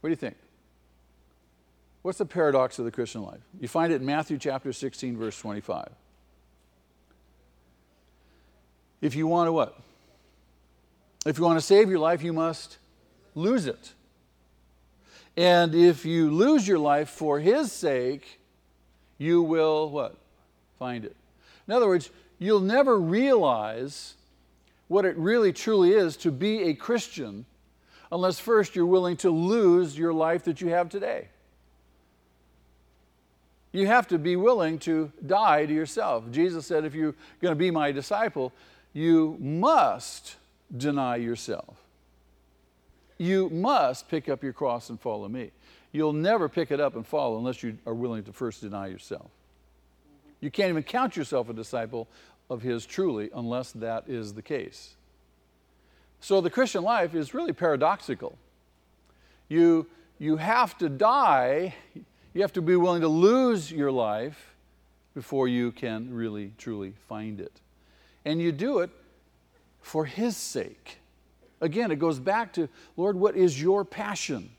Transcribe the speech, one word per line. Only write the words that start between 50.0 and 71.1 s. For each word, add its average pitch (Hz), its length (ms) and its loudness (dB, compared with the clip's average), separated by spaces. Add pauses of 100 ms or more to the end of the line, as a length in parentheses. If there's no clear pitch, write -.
You 147 100 -8
can't 196 200 0
even 160 120 -2
count 254 340 -2
yourself 127 320 -4
a 117 60 -10
disciple 113 540 -8 (420)
of 120 120 -10
His 120 240 -4
truly 123 480 -4
unless 120 380 -8
that 113 360 -8
is 110 260 -8
the 110 80 -14
case. - 520 -10 (1300)
So 196 200 2
the 175 100 -2
Christian 240 320 -2
life 185 320 0
is 156 200 -6
really 320 180 -4
paradoxical. 151 840 -2 (1080)
You, 165 380 4 (320)
you 156 180 0
have 214 420 0
to 170 100 -2
die, 165 840 2 (600)
you 185 80 0
have 196 100 -2
to 185 100 -4
be 180 140 4
willing 175 240 4
to 160 80 2
lose 190 640 4
your 143 180 0
life 120 640 -4 (600)
before 135 340 -2
you 120 240 0
can 120 400 -8
really, 107 460 -8
truly 101 340 -10 (160)
find 107 320 -10
it. - 200 -16 (680)
And 160 160 -2
you 170 100 0
do 208 280 -2
it 180 100 -2 (880)
for 156 240 -4
His 202 320 -4
sake. - 640 -10 (640)